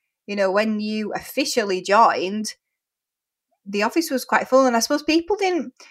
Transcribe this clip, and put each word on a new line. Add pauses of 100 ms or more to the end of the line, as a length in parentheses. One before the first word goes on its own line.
(280)
you
know,
when
you
officially
joined, (1120)
the
office
was
quite
full.
And
I
suppose
people
didn't (180)